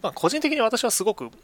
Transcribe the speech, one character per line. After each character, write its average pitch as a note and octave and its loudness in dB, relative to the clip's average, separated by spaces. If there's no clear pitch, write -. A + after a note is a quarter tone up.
ま G3 -2
あ、 - -10
個 - 2
人 D4+ -2
的 D4+ 0
に D4 0
私 A#3 0
は A3 2
す - 0
ご G#3 0
く A#2 -10